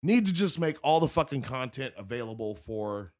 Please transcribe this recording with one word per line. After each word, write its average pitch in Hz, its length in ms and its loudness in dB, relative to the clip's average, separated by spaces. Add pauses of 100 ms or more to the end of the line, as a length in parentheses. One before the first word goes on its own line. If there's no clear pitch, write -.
need 214 240 6
to 190 60 2
just 175 260 0
make 160 240 0
all 156 180 6
the 160 80 4
fucking 143 340 0
content 127 540 -6
available 110 580 -6
for 104 640 -6